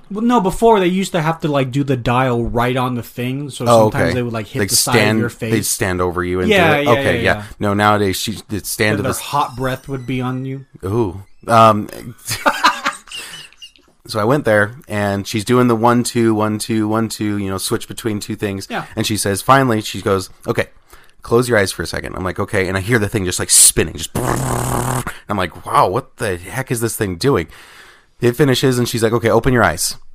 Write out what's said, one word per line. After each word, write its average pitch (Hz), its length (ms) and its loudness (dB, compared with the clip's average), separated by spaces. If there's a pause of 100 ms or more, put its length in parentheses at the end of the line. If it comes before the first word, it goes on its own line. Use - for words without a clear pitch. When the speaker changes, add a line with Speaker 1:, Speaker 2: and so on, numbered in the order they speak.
(100)
Speaker 1:
Well, 214 140 -4
no, 240 160 4
before 208 400 4
they 180 80 2
used 185 240 -2
to 170 100 0
have 160 180 -2
to, 165 80 -2
like, 135 220 0
do 139 140 0
the 131 120 0
dial 120 480 0
right 120 320 0
on 127 200 -2
the 113 80 -6
thing, 131 460 -6
so 123 180 -8
Speaker 2:
Oh, 113 160 8
Speaker 1:
sometimes 104 260 2
Speaker 2:
okay. - 40 -2
Speaker 1:
they 123 80 -2
would, 117 100 -6
like, 113 160 -8
hit - 100 -8
Speaker 2:
They'd 101 120 0
Speaker 1:
the - 60 0
side 127 200 2
of 110 40 4
Speaker 2:
stand, 107 200 2
Speaker 1:
your 120 100 0
face. 113 220 -6
Speaker 2:
they'd 107 120 2
stand 92 360 -2
over 90 240 0
you 90 160 -2
and 92 100 0
Speaker 1:
Yeah, 170 240 4
Speaker 2:
do 143 60 0
it. 147 60 -2
Speaker 1:
yeah, 123 40 4
Speaker 2:
Okay, 95 280 2
Speaker 1:
yeah, 87 40 -4 (120)
Speaker 2:
yeah. - 40 -6
Speaker 1:
yeah. - 60 -10 (160)
Speaker 2:
No, 101 120 0
nowadays 104 440 2
she, 98 220 -6 (100)
they'd 101 180 -6
stand 107 240 0
Speaker 1:
And 104 80 0
Speaker 2:
to 101 60 -2
the 131 40 -2
Speaker 1:
their - 80 0
Speaker 2:
s- - 40 -8
Speaker 1:
hot 139 360 -4
breath 127 320 -6
would 131 200 -8
be 127 120 -2
on 127 240 -4
you. 135 220 -10 (180)
Speaker 2:
Ooh. 98 380 -2 (260)
Um, 113 420 6
<laughs> 60 240 -16 (1900)
so 110 140 -4
I 104 40 0
went 139 200 2
there, 107 320 4 (100)
and 101 400 -2
she's 107 180 -4
doing 123 240 4
the 117 80 4
one, 120 260 4
two, 113 320 2
one, 107 240 0
two, 110 280 -2
one, 110 220 0
two, 104 300 -4
you 98 100 -4
know, 95 100 -4
switch 104 300 -6
between 104 320 -6
two 107 160 -8
things. 98 320 -6
Speaker 1:
Yeah. 202 160 -6 (120)
Speaker 2:
And 113 100 0
she 107 100 -2
says, 98 240 -2
finally, 127 400 4
she 98 220 -8
goes, 98 260 0 (180)
"Okay, 117 200 -2 (560)
close 120 260 2
your 117 80 2
eyes 98 160 2
for 85 100 -8
a 82 40 -6
second." - 280 -8
I'm 92 100 -6
like, 90 140 -6
"Okay." 95 300 -2
And 95 80 -2
I 95 40 -2
hear 110 180 2
the 104 100 0
thing 101 160 -2
just, 90 140 -2
like, 98 120 -4
spinning. 82 440 2
Just, - 180 -10
<laughs> - 40 -4
I'm 123 1200 -4
like, 90 260 -4
"Wow, 131 240 2
what 110 300 -4
the 101 180 -2
heck 107 340 -8
is 117 100 -4
this 113 160 -2
thing 95 200 -2
doing?" 101 320 0 (720)
It 120 160 4
finishes, 131 420 2
and 120 80 0
she's 110 160 -2
like, 110 120 2
"Okay, 110 160 2
open 117 240 4
your 113 100 4
eyes." - 320 0 (180)